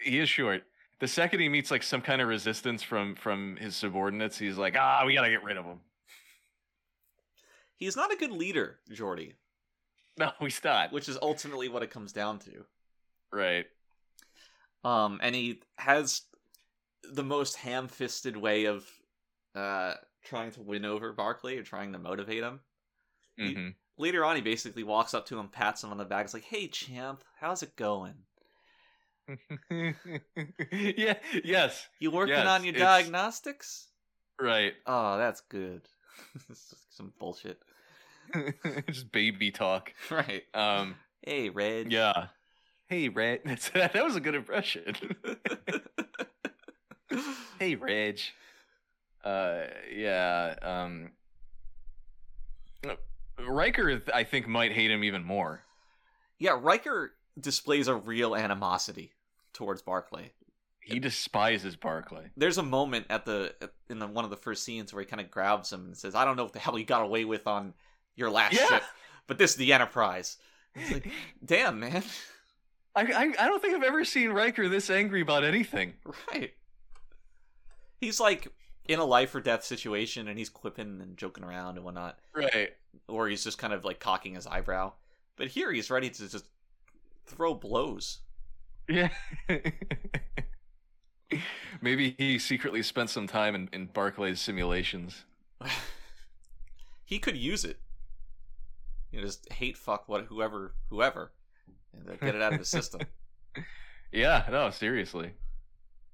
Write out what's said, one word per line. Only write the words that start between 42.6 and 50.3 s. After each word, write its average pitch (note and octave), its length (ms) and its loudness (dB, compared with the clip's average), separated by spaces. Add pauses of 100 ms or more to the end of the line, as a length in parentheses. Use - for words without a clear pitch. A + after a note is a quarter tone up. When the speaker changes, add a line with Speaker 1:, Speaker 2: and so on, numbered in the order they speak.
Speaker 1:
"Hey, E3+ 200 0
Reg." A2+ 340 0
<laughs> - 40 -10
That's, C3+ 240 -4
that F#3 340 4
was C#4 140 2
a - 20 0
good D3 160 -2
impression. - 580 -2 (300)
<laughs> - 260 -6 (2000)
"Hey, F#3+ 160 2
Reg." G#2 440 -2 (1040)
Uh, F#2+ 380 0 (280)
yeah, F2+ 720 2